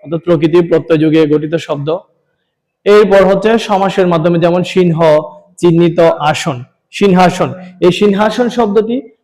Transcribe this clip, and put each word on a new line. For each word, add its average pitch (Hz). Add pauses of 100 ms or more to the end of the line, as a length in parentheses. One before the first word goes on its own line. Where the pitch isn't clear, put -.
অর্থাৎ 156
প্রকৃতির 170
প্রত্যয় 160
যুগে 160 (120)
গঠিত 151 (140)
শব্দ। 147 (960)
এরপর 196
হচ্ছে 208 (180)
সমাসের 190
মাধ্যমে, 170
যেমন 175 (100)
সিংহ, 175 (640)
চিহ্নিত, 170 (320)
আসন, 147 (360)
সিংহাসন। 180 (360)
এই 180
সিংহাসন 214
শব্দটি 220 (280)